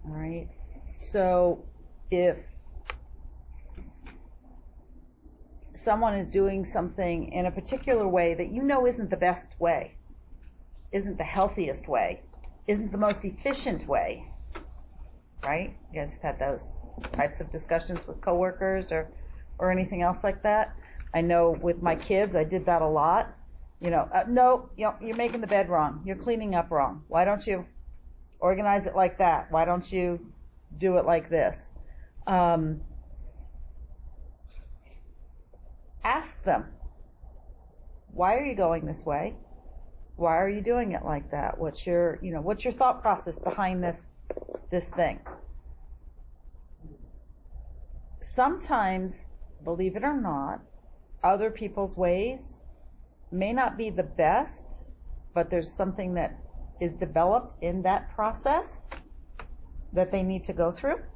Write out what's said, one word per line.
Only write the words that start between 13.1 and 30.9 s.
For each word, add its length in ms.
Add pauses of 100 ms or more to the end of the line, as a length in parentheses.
efficient 640
way, 400 (1160)
right? 320 (160)
You 80
guys 120
have 100
had 160
those 240 (500)
types 280
of 120
discussions 540
with 140
coworkers 720
or, 180 (480)
or 120
anything 320
else 200
like 200
that? 320 (400)
I 60
know 400
with 220
my 120
kids, 400
I 100
did 220
that 160
a 60
lot. 460 (460)
You 100
know, 240
uh, 140
"No, 480
you 80
know, 160
you're 160
making 240
the 60
bed 220
wrong. 360
You're 120
cleaning 380
up 160
wrong. 380
Why 160
don't 220
you 180 (760)
organize 480
it 80
like 240
that? 320
Why 140
don't 260
you 300 (560)
do 220